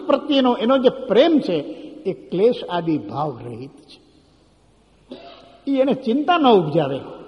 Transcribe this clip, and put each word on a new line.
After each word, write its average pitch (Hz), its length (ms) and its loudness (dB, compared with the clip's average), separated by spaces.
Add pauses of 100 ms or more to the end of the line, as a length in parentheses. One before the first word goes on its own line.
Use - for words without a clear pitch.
પ્રત્યેનો 269 480 2
એનો 240 220 2
જે 254 120 4
પ્રેમ 277 500 4
છે 185 140 -2 (520)
એ - 240 -8
ક્લેશ 208 400 0
આદિ 165 280 -2
ભાવ 143 480 -8
રહિત 123 240 -14
છે. - 320 -20 (1700)
ઈ 277 80 0
એને 269 180 2
ચિંતા 302 440 0
ન 294 100 4
ઉપજાવે, 151 520 2 (280)